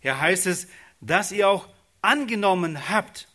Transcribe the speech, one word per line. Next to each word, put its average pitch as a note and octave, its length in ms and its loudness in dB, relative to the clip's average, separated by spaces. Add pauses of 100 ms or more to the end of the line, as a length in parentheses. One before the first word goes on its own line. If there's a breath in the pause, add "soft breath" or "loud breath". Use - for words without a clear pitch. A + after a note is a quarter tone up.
Hier C3+ 200 -2
heißt F3+ 260 2
es, F3 220 -2 (320 loud breath)
„dass F#3 320 0
ihr G3+ 160 2
auch G3 200 0 (340)
angenommen G3+ 880 0
habt - 440 -4